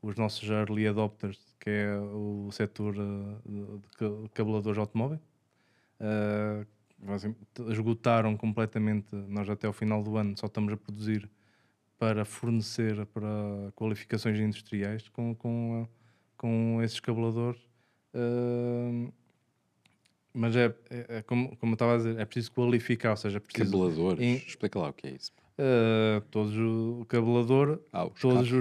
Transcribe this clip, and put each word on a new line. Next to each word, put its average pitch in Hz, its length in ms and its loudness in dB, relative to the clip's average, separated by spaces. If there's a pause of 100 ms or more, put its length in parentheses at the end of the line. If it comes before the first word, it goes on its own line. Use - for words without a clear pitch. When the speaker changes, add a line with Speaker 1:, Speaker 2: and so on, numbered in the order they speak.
Speaker 1:
os 104 140 -6
nossos 107 340 -2
early 107 380 2
adopters, 104 500 -2 (220)
que - 100 -6
é 104 300 0
o 104 520 -6
setor, 104 440 -2
eh, 101 420 -6 (100)
de, 104 340 -10
de 101 60 -20 (100)
ca-, 107 360 -4
cabeladores 107 440 0
de - 20 -2
automóvel, 117 400 -2 (800)
eh, 104 680 -2 (440)
assim, 101 260 -4 (340)
esgotaram 110 680 2
completamente. 107 720 0 (200)
Nós 101 220 -4
até 104 180 -4
ao 104 60 -2
final 107 300 0
do 107 120 -2
ano 104 220 0
só - 80 -6
estamos 104 260 0
a 107 60 -4
produzir 104 520 -4 (680)
para 110 260 0
fornecer 110 840 -2
para 107 180 -8 (500)
qualificações 110 640 -2
industriais 107 720 -4
com, 117 260 -6
com, 117 500 -4
eh, 117 100 -18 (420)
com 113 460 2
esses 113 180 -2
cabeladores. 117 580 0 (540)
Eh, 120 1000 -2 (1200)
mas 117 200 2
é, 117 180 6 (160)
é, 120 160 -10 (120)
é 110 40 -6
como, 123 360 -2
como 113 160 0
eu - 20 0
estava 117 180 4
a 120 40 4
dizer, 113 220 0
é 107 60 -2
preciso 110 280 -6
qualificar, 120 580 2
ou 104 60 0
seja, 104 200 -4
é - 20 -2
preciso 101 320 -2
Speaker 2:
Cabeladores? 90 480 2
Speaker 1:
em 120 180 2
Speaker 2:
Explica - 420 -6
lá 78 100 -2
o 69 40 -10
que - 140 -16
é 131 40 -8
isso. - 200 -14 (260)
Speaker 1:
Eh, 113 640 4 (100)
todos 107 260 0
o 113 500 0
cabelador, 123 720 4 (120)
Speaker 2:
Ah, 87 140 -2
os - 140 -10
Speaker 1:
todos 123 300 6
Speaker 2:
cabos. - 120 2